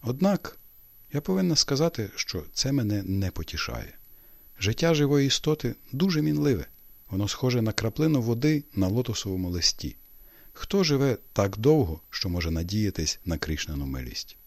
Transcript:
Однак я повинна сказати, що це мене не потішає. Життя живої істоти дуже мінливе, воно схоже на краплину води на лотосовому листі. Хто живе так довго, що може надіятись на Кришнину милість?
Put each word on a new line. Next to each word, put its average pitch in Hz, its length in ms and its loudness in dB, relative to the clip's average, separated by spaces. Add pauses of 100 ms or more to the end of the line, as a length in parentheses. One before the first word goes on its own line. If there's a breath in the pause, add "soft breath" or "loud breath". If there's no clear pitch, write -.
Однак 143 560 0 (540)
я 139 80 0
повинна 185 360 2
сказати, 139 580 0
що - 280 -6 (100)
це 131 200 -2
мене 104 300 0
не 95 280 0
потішає. - 640 -8 (680 loud breath)
Життя 117 340 2
живої 143 320 4
істоти 135 480 0 (180)
дуже 165 300 2
мінливе, 147 440 2 (440)
воно 101 180 0
схоже 123 340 0
на 110 100 0
краплину 143 500 0
води 143 420 2 (100)
на 95 140 2
лотосовому 95 640 -2
листі. - 460 -2 (560 loud breath)
Хто - 320 0
живе 139 320 2 (160)
так 101 260 0
довго, 120 420 4 (100)
що - 180 -4
може 87 220 -2
надіятись 90 760 -2
на 82 140 -2
Кришнину 76 480 -4
милість? 64 500 -10 (100)